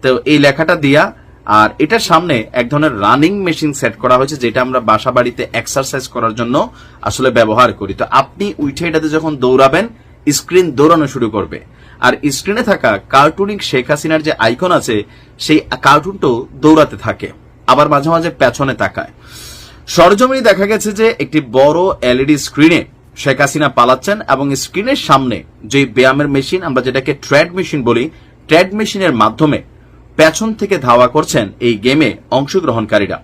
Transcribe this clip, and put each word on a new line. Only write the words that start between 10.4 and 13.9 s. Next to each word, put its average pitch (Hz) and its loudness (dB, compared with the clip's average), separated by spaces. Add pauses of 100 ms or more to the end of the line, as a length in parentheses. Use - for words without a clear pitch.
দৌড়ানো 151 2
শুরু 120 -4
করবে। 95 -6 (400)
আর 127 2 (180)
স্ক্রিনে 208 -4
থাকা 147 0 (100)
কার্টুনিক 175 0
শেখ 135 -4